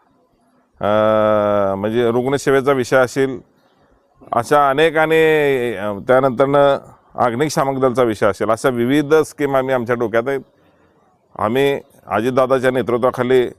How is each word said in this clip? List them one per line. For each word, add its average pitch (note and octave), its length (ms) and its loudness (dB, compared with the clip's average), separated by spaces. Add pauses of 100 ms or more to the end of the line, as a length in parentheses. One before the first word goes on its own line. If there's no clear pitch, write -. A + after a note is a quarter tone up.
(800)
अ, G2 60 -2 (880)
म्हणजे A2 360 -2
रुग्णसेवेचा C3+ 600 0
विषय C3 260 0
असेल, C3 420 -2 (920)
अशा C#3+ 380 2
अनेक D3+ 280 0
आणि, D#3+ 200 2 (580)
अ, G2+ 180 -6 (140)
त्यानंतरनं C3+ 680 2 (380)
अग्निशामक C3+ 680 -2
दलचा C3 220 2
विषय A#2 220 0
असेल, G#2 240 -2
अशा A2+ 200 0
विविध C#3 460 0
स्कीम C#3+ 400 0
आम्ही C3 200 0
आमच्या A#2+ 200 -2
डोक्यात A#2 320 -2
आहेत. C3+ 120 -4 (1000)
आम्ही C3+ 420 0 (260)
अजितदादाच्या B2+ 640 0
नेतृत्वाखाली B2 880 0